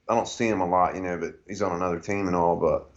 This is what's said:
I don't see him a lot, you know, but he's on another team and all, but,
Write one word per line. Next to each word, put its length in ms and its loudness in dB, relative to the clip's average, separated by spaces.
I 60 2
don't 120 2
see 200 -2
him 140 2
a 60 0
lot, 280 4
you 60 -8
know, 180 -4
but 160 -6
he's 140 -8
on 140 0
another 240 -2
team 280 -2
and 80 0
all, 200 4
but, 420 0